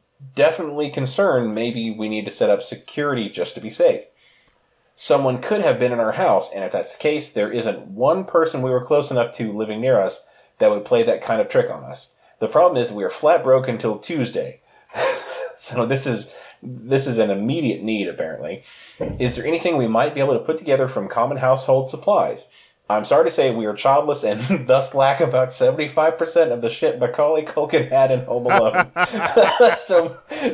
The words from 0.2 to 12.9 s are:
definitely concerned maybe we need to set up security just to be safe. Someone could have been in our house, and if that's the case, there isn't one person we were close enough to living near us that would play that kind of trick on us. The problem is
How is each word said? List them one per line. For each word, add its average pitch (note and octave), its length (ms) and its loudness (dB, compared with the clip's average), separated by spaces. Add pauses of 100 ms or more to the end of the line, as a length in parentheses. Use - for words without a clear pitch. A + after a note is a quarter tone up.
definitely D3 540 0
concerned C3+ 640 0
maybe A#2 360 -4
we G#2+ 180 -6
need G#2+ 160 -4
to G2+ 60 -8
set A2 200 0
up G2+ 120 2
security B2 680 -6
just - 280 -8
to - 40 -14
be G#2+ 100 -10
safe. - 340 2 (1000)
Someone C3+ 400 2
could G#3 200 -2
have B2+ 180 0
been B2 120 2
in A#2+ 60 -4
our A2 140 0
house, C#3+ 400 0
and G2 120 -8
if F#2 60 -4
that's - 260 -4
the - 60 -16
case, D3+ 300 -2
there G#2 180 -2
isn't A2 380 -6
one C#3 360 0
person D#3+ 380 0
we C3 80 0
were B2 140 0
close D3 260 2
enough A#2+ 260 0
to A2 160 -6
living G#2+ 280 -4
near B2 180 4
us - 300 -2 (300)
that G#2+ 120 6
would G2+ 140 0
play A#2 180 4
that A2+ 180 2
kind A2 200 -2
of G2+ 80 0
trick B2 220 2
on - 120 -10
us. - 320 -18 (240)
The A2+ 80 -2
problem D3 340 4
is A2+ 120 -2